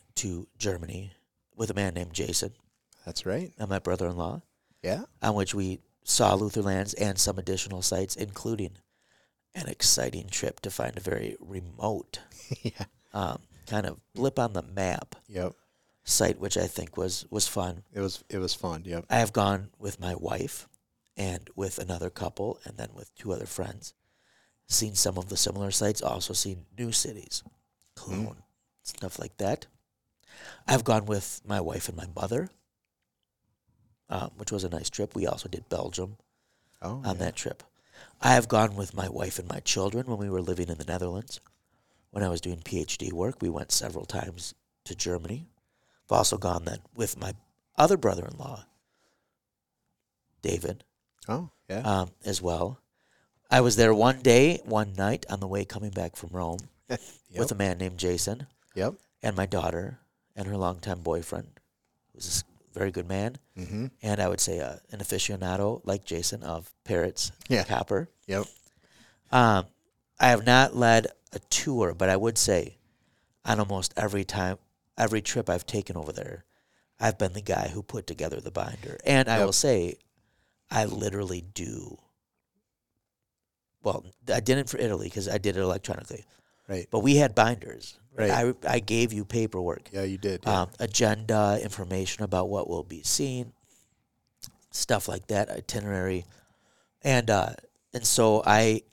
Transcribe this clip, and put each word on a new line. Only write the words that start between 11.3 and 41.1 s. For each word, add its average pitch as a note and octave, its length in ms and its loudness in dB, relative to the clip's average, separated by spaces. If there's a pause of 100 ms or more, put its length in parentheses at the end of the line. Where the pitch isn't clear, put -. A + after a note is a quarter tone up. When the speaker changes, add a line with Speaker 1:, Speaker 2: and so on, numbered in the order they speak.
Speaker 1:
remote, F#2+ 800 -6 (220)
Speaker 2:
<laughs> - 200 -12
Yeah. - 100 -4 (420)
Speaker 1:
um, F#2+ 260 -2 (260)
kind G#2 200 -2
of - 140 -8 (140)
blip C3 240 0
on A#2 160 0
the F2+ 80 -2
map - 540 -4 (140)
Speaker 2:
Yep. F2+ 240 -4 (500)
Speaker 1:
site, - 360 2
which - 180 -2
I F2+ 100 0
think - 300 -10
was, F#2 320 -4
was G2+ 180 0
fun. F2+ 360 -4 (100)
Speaker 2:
It G2+ 80 -4
was, F#2+ 280 -4
it G#2 80 -6
was F#2 160 -2
fun. E2+ 320 -8
Yep. E2+ 240 -6
Speaker 1:
I A#2+ 100 4
have G#2+ 140 2
gone G2+ 360 2 (100)
with G#2 200 -8
my F#2 160 -4
wife, - 520 -6 (500)
and F#2 380 -6
with F#2+ 240 -6
another F2+ 300 -6
couple, - 540 -6
and - 140 -14
then - 160 -8
with - 220 -20
two G2 180 -6
other E2 140 -8
friends. - 460 -10 (760)
Seen G#2+ 260 2
some F#2+ 220 2
of F#2 120 -6
the G2 80 -6
similar G2 340 0
sites, G#2+ 300 2
also - 320 -2
seen F#2 320 -4 (120)
new A#2+ 140 -6
cities, - 520 -4 (520)
Speaker 2:
Mm. - 80 -18
Speaker 1:
Cologne, G2+ 400 -8 (400)
stuff - 340 -10
like - 200 -10
that. G#2 280 -2 (1000)
I've B2+ 160 4
gone A2 220 4
with G#2 400 -4
my G2+ 140 0
wife D#2+ 280 -4
and - 100 -8
my E2 180 -10
mother, A#2+ 340 -4 (1600)
um, F#2+ 280 -4
which G#2+ 140 -8
was G2 120 -4
a F2+ 60 -4
nice D#2+ 200 -4
trip. - 260 -6
We F#2 100 -2
also - 240 -4
did - 200 -12
Belgium F#2 480 -6 (640)
Speaker 2:
Oh, F#2+ 160 -6
Speaker 1:
on C3+ 80 -12
Speaker 2:
yeah. G2 80 -2
Speaker 1:
that F2+ 220 -4
trip. - 280 -8 (580)
I B2+ 140 8
have A#2 120 4
gone G#2+ 280 4
with G2 180 -6
my F#2+ 160 -6
wife - 300 -6
and F2 80 -8
my - 140 -6
children G#2 440 0
when A#2 140 -4
we G2+ 100 -4
were F#2 120 0
living F2 280 -2
in E2+ 80 -6
the D2+ 80 -10
Netherlands. F2+ 540 -6 (720)